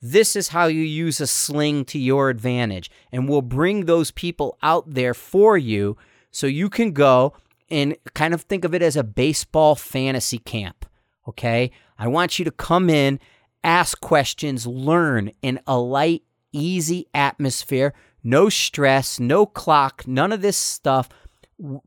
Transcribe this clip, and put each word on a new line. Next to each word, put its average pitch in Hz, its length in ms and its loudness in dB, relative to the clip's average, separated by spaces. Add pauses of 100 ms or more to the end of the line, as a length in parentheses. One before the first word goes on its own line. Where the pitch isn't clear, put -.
This 170 340 2
is 196 140 -4
how 170 180 0
you 160 140 0
use 156 400 -4
a 139 60 -2
sling 147 580 -2
to - 120 -10
your 135 320 2
advantage." 117 600 -4 (180)
And 127 200 -4
we'll 143 120 2
bring 165 440 -2
those 165 260 2
people 160 500 -8
out 156 320 0
there 123 200 0
for 202 440 4
you 107 380 -2 (340)
so - 160 -6
you 156 240 -2
can 226 220 0
go 139 420 6 (360)
and 147 260 0 (180)
kind 165 200 0
of 170 80 -2
think 180 240 -4
of 165 100 -2
it 175 60 -2
as 156 160 2
a 135 60 0
baseball 151 720 2
fantasy 131 640 -4
camp, - 460 -10 (400)
okay? 120 460 -2 (260)
I 113 120 -4
want 170 280 0
you 185 80 -4
to 160 60 -2
come 175 380 0
in, 139 300 2 (440)
ask 170 380 2
questions, 135 640 -2
learn 131 640 0 (100)
in 127 240 -4
a 123 140 0
light, 139 440 0 (280)
easy 170 640 -4
atmosphere, 139 800 -2 (300)
no 151 260 4
stress, 135 680 0
no 151 260 2
clock, 143 640 0
none 139 240 0
of 208 100 -4
this 196 160 0
stuff. - 520 -2 (500)
W-, 143 280 -12